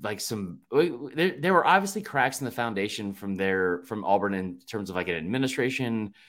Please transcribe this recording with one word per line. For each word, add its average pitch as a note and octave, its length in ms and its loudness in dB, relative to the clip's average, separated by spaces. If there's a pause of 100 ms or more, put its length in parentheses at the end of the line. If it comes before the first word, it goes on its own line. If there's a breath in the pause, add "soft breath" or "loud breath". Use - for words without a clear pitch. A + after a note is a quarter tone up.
like, G#2 180 -4
some, G2 400 -6 (120)
w-, D#3 200 4
w-, C3 240 -10
there, E3+ 240 2
there F3+ 140 2
were E3+ 120 6
obviously G3 360 4
cracks C3 400 0
in C3+ 40 -4
the A#2 60 -4
foundation G#2 600 -2
from G2 240 -6
their, F#2+ 460 2
from G#2+ 200 -6
Auburn G2 300 2
in F#2 260 -4
terms G2+ 300 -8
of, F2+ 80 -4
like, F2+ 100 -2
an E2+ 80 0
administration A#2+ 960 -2 (160 soft breath)